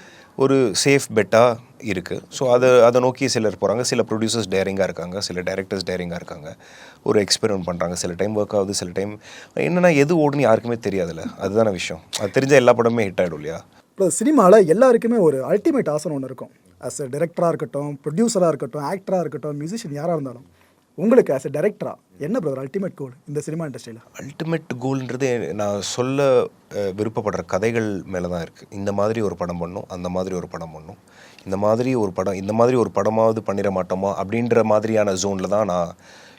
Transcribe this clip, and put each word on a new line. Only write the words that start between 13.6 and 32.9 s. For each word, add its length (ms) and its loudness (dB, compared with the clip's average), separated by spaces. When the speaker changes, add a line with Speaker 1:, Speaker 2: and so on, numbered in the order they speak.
Speaker 2:
ப்ளஸ் 120 2
சினிமால 420 8
எல்லாருக்குமே 500 4
ஒரு 320 2
அல்டிமேட் 400 0
ஆசைன்னு 320 -4
ஒண்ணு 40 -8
இருக்கும். 260 -14
As 220 -10
a 40 -6
டைரக்டரா 420 -2
இருக்கட்டும், 560 -6
ப்ரொடியூசரா 440 0
இருக்கட்டும், 340 -4
ஆக்டரா 380 -4
இருக்கட்டும், 400 -8
மியூசிஷியன் 320 -10
யாரா 200 -4
இருந்தாலும், 340 -6
உங்களுக்கு 400 4
as 120 -4
a 40 -8
டைரக்டரா 440 -2
என்ன 240 -4
பிரதர் 240 -4
அல்டிமேட் 280 -6
கோல் 180 -12
இந்த 120 -6
சினிமா 240 -6
இண்டஸ்ட்ரியில? 320 -12
Speaker 1:
அல்டிமேட் 680 -6
கோல்ன்றது 720 -2
நான் 300 -2
சொல்ல, 600 2
அஹ், 60 -4
விருப்பப்படுற 720 -4
கதைகள் 600 -2
மேல 220 -6
தான் 140 -6
இருக்கு. 280 -16
இந்த 220 -4
மாதிரி 280 0
ஒரு 160 -4
படம் 260 -6
பண்ணணும், 260 -8
அந்த 200 -8
மாதிரி 260 -4
ஒரு 140 -6
படம் 280 -12
பண்ணணும், 220 -20
இந்த 120 -4
மாதிரி 380 2
ஒரு 180 0
படம், 220 -2
இந்த 180 -4
மாதிரி 240 4
ஒரு 180 2